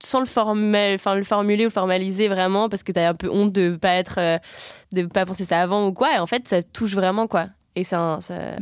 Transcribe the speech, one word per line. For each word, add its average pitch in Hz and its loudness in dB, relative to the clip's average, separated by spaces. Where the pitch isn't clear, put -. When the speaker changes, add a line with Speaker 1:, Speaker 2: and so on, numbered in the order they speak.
Speaker 1:
sans 262 0
le 254 0
formel-, 208 2
enfin, 196 0
le 196 0
formuler 208 2
ou - 2
le 214 -2
formaliser 190 0
vraiment, 196 2
parce 196 -6
que - -8
t'as 170 2
un 170 0
peu 175 -6
honte 202 2
de 180 2
pas 180 2
être, 185 -2
euh, 165 2
de 185 0
pas 185 0
penser 185 -8
ça 170 2
avant 196 0
ou 190 0
quoi. 285 0
Et 208 2
en 170 -2
fait, 247 -4
ça 180 0
touche 202 -4
vraiment, 196 0
quoi. 185 -2
Et 180 -2
ça, 170 -2
ça, 175 -12
Speaker 2:
Bah, - -8